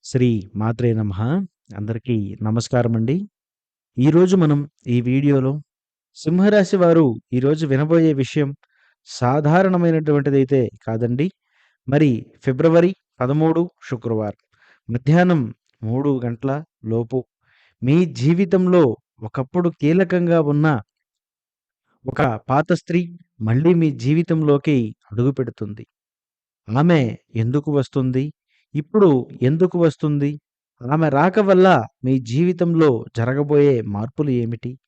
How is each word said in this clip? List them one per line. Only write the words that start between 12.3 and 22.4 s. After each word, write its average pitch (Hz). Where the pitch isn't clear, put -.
ఫిబ్రవరి 165
పదమూడు 156
శుక్రవారం 110
మధ్యాహ్నం 156
మూడు 131
గంటల 120
లోపు 117
మీ 135
జీవితంలో 175
ఒకప్పుడు 151
కీలకంగా 170
ఉన్న 147
ఒక 127